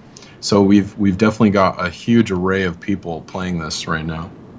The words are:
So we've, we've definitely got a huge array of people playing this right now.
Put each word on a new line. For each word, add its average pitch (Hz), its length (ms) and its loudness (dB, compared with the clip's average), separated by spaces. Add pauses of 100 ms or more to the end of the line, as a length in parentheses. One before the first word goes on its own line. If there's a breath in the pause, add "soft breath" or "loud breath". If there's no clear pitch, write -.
(420 loud breath)
So 101 200 2
we've, 98 360 4
we've 98 200 0
definitely 107 340 2
got 92 300 2
a 90 80 -4
huge 113 400 2
array 95 340 -2
of 87 140 -4
people 87 440 -6
playing 90 380 -6
this 78 280 -8
right 78 180 -4
now. 80 240 -8 (300)